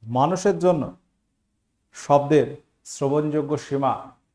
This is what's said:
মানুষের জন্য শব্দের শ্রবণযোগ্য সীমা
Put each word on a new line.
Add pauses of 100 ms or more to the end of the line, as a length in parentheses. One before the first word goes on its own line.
মানুষের
জন্য (960)
শব্দের (280)
শ্রবণযোগ্য
সীমা (240)